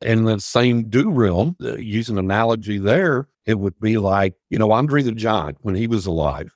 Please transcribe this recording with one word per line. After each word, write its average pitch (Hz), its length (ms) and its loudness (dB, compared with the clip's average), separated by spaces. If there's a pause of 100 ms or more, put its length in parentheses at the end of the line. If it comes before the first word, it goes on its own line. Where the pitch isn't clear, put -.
in 113 240 2
the 110 140 0
same 120 500 0
do 139 220 2
realm, 117 520 2
uh, 117 140 -6
use 113 320 -4
an 107 80 -2
analogy 104 640 0
there, 135 480 0 (180)
it 110 140 0
would 98 200 -4
be 110 200 0
like, 98 340 0 (160)
you 113 80 -4
know, 107 140 4
Andre 139 320 2
the 120 80 -2
Giant, 107 500 -2
when 98 140 -4
he 110 100 -2
was 110 220 -2
alive, 80 480 -2